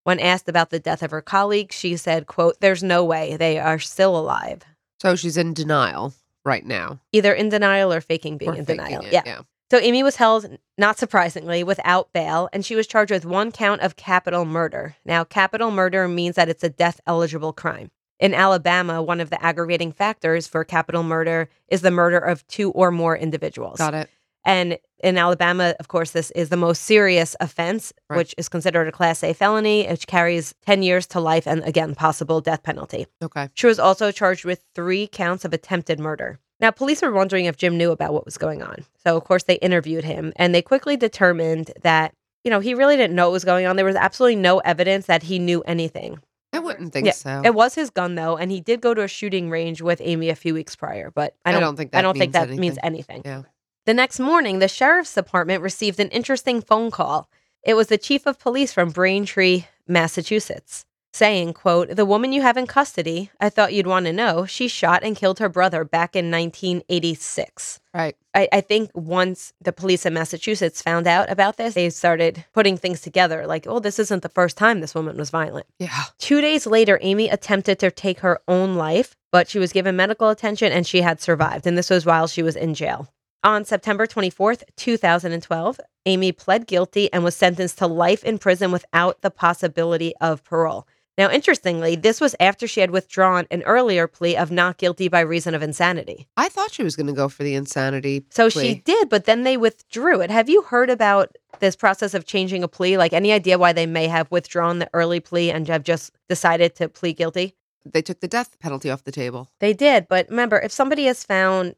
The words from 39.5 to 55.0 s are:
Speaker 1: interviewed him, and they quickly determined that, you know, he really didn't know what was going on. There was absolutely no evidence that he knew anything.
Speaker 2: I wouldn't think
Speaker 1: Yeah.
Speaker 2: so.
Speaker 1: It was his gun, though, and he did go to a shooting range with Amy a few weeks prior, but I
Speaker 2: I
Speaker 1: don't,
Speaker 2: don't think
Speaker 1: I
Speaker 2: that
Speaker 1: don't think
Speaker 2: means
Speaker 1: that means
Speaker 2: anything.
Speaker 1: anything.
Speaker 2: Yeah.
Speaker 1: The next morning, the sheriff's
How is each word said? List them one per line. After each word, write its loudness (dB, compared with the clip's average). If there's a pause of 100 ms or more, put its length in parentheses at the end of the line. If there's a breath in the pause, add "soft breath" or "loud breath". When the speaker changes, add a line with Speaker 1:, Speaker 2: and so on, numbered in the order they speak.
Speaker 1:
interviewed -2
him, -8
and 2
they 4
quickly 0
determined 0 (100)
that, 2 (300)
you 0
know, 2
he -4
really 4
didn't 2
know 4
what 4
was -4
going 2
on. 2
There 2
was 0
absolutely 2
no 4
evidence 0
that 2
he -4
knew 0
anything. -6 (320)
Speaker 2:
I -4
wouldn't -10
think 0
Speaker 1:
Yeah. 4
Speaker 2:
so. -8
Speaker 1:
It 6
was 4
his -6
gun, -4
though, -2
and -6
he -6
did -2
go 0
to -2
a -4
shooting -6
range -6
with -2
Amy -2
a -2
few -4
weeks -8
prior, -10
but -4 (100)
I 0
Speaker 2:
I 2
Speaker 1:
don't, 2
Speaker 2:
don't -2
think -10
Speaker 1:
I 4
Speaker 2:
that 4
Speaker 1:
don't 2
think 0
Speaker 2:
means -
Speaker 1:
that 0
means -2
Speaker 2:
anything. -6
Speaker 1:
anything. -16
Speaker 2:
Yeah. -12 (440)
Speaker 1:
The 2
next 0
morning, 2
the 6
sheriff's 2